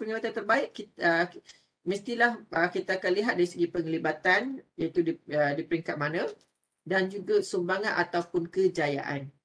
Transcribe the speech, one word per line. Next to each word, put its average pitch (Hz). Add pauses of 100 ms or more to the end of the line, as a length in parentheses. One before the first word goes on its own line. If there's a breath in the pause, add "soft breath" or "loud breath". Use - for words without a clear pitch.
penglibatan 220
terbaik, 220
kit-, -
uh, 170 (560 loud breath)
mestilah, 233
uh, 170
kita 185
akan 185
lihat 214
dari 175
segi 170
penglibatan, 175 (200)
iaitu 165
di, 165 (200)
uh, 147
di 156
peringkat 160
mana, 156 (560)
dan 185
juga 202
sumbangan 190
ataupun 175
kejayaan. 143 (160)